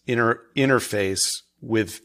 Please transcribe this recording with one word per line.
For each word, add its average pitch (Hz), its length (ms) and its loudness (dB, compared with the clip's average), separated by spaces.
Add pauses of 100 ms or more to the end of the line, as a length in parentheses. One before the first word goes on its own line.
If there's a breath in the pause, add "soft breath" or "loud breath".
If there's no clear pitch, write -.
inter-, 117 340 2 (160)
interface 107 840 0 (200)
with 110 440 -4